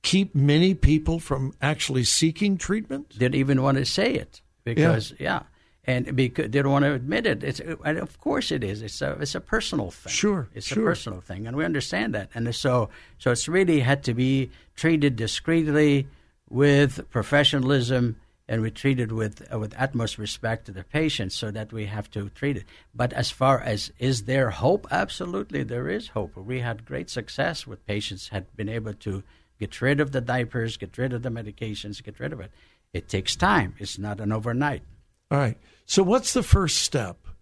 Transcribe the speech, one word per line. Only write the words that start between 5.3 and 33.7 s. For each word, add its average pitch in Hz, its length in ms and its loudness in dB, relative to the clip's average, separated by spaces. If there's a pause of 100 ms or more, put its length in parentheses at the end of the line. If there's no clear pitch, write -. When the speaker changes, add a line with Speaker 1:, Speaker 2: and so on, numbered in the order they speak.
Speaker 2:
And 127 200 0
becau-, 127 440 0
they 139 120 2
don't 139 100 4
want 139 140 4
to 147 80 2
admit 165 320 -2
it. 147 180 0
It's, 139 160 -4
and 160 380 -4
of - 200 -10
course - 320 -2
it 135 140 -2
is. 101 160 -4
It's 110 220 -8
a, 139 180 -4
it's 143 140 -6
a 175 60 -4
personal 135 500 -2
thing. - 220 -16
Speaker 1:
Sure, 190 420 0
Speaker 2:
It's - 140 -12
Speaker 1:
sure. 220 140 0
Speaker 2:
a 220 40 2
personal 98 340 -2
thing, 101 260 -10
and 127 120 -6
we 160 80 0
understand 175 480 -2
that. 101 200 -6
And 117 200 -4
so, 123 340 0 (300)
so 127 120 0
it's 120 180 0
really 170 320 4
had 139 240 2
to 120 100 0
be 131 360 2 (260)
treated 143 400 2
discreetly 147 920 2 (420)
with 139 600 4
professionalism, 127 1080 2 (320)
and 113 140 0
we 110 80 -2
treat 135 280 0
it 113 140 -2
with, 110 400 -4
uh, 113 60 -4
with 107 200 -6
utmost 127 380 -2
respect 113 500 -6
to 101 60 -14
the 90 120 -12
patient, 147 480 -2
so 107 180 -6
that 107 200 -10
we 110 140 -6
have 104 280 -8
to 101 180 -6
treat 143 260 -2
it. - 80 -10 (300)
But 123 180 0
as - 180 -2
far 131 300 2
as 104 380 -4
is 123 260 -2
there 127 260 0
hope, 190 400 0
absolutely 185 720 -4
there 120 260 -6
is 220 180 -6
hope. 101 260 -6
We 117 260 -8
had 117 260 -6
great 143 240 -8
success 156 560 -4
with - 200 -16
patients 101 420 -6
had 95 180 -6 (100)
been 107 140 -6
able 110 240 -6
to 98 280 -6 (380)
get - 220 -8
rid 139 180 2
of 139 120 0
the 131 100 -2
diapers, 120 560 -2
get - 180 -12
rid 123 160 -2
of 113 100 -6
the 123 60 -6
medications, 107 760 -8
get 107 160 -16
rid 143 140 -6
of 131 80 -12
it. - 100 -14 (440)
It - 160 -6
takes - 260 -2
time. 175 420 2